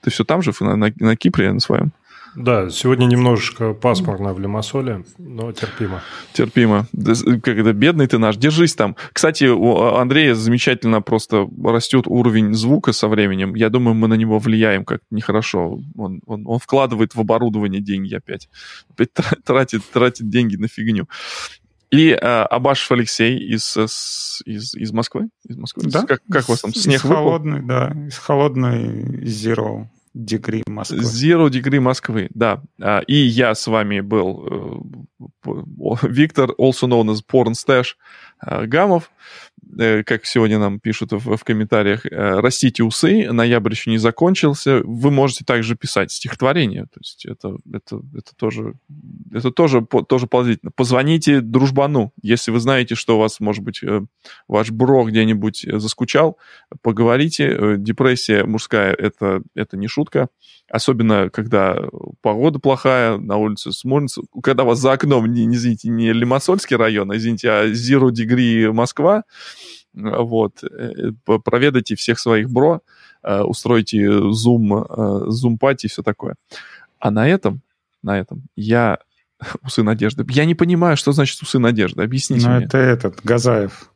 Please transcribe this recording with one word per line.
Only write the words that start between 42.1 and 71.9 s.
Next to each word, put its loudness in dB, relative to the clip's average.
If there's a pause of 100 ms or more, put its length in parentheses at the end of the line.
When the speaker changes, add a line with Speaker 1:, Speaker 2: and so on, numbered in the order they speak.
Speaker 1:
растите 0
усы, 2
ноябрь 2
ещё -6
не 2
закончился. 2
Вы 0
можете 0
также 0
писать -4
стихотворение. -2
То -18
есть -20
это, -12 (160)
это, -12 (140)
это -18
тоже, -6 (580)
это -4
тоже 4
по-, 0
тоже 0
положительно. 0
Позвоните 2
дружбану, 0
если 0
вы 2
знаете, 0
что 2
у 4
вас, 0
может -4
быть, -12
э, -2 (440)
ваш 0
бро 4
где-нибудь, 0
э, -6
заскучал, -2 (460)
поговорите. 0
Э, 0
депрессия 0
мужская, 0
это, -2 (140)
это -8
не -6
шутка, -4 (440)
особенно 2
когда 0 (460)
погода 0
плохая, 2
на -4
улице -2
смотрится, -4 (200)
когда 2
у 2
вас 2
за 4
окном, 2
не, 0
не, 0
извините, -2
не 0
Лимассольский 0
район, 0
а, -4
извините, -2
а 2
Zero 2
Degree 2
Москва, 0 (680)
вот, -4
э, -8 (160)
п-, 2
проведайте 0